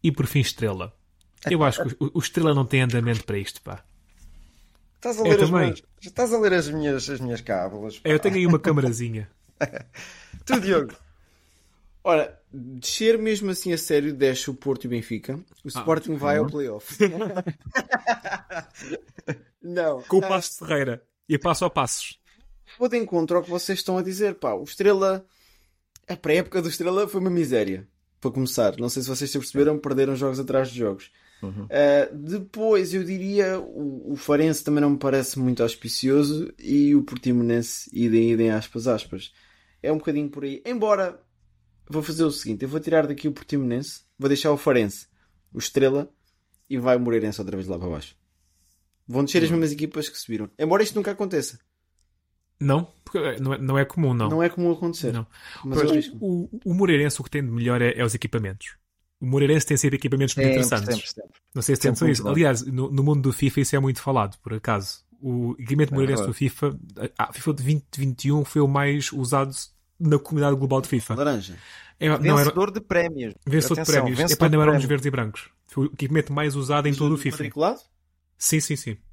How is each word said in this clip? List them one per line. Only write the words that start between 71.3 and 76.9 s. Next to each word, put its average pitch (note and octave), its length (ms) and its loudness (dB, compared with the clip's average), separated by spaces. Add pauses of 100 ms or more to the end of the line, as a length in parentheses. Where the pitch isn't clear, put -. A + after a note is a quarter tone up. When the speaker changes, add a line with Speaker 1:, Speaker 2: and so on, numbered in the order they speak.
Speaker 1:
É, D#3 80 0
não, D3+ 80 4
era D3 280 4
Speaker 2:
Vencedor F3 260 2
de G3+ 100 -6
prémios. D#3+ 540 -2 (120)
Speaker 1:
vencedor D3+ 300 2
de D#3+ 60 -4
Speaker 2:
Atenção, D3+ 200 2
Speaker 1:
prémios. B2 160 0
Speaker 2:
vencedor D#3+ 280 4
Speaker 1:
Epá, - 20 6
não - 20 6
Speaker 2:
de D3+ 120 4
Speaker 1:
eram D3+ 100 6
os C#3+ 60 4
Speaker 2:
prémios. C3+ 100 0
Speaker 1:
verdes C#3 180 0
e C#3+ 40 0
brancos. A#2 380 -6 (180)
Foi C#3 200 -2
o - 60 -4
equipamento D3 400 0
mais C#3+ 240 -2
usado C#3+ 320 0
em C#3+ 40 2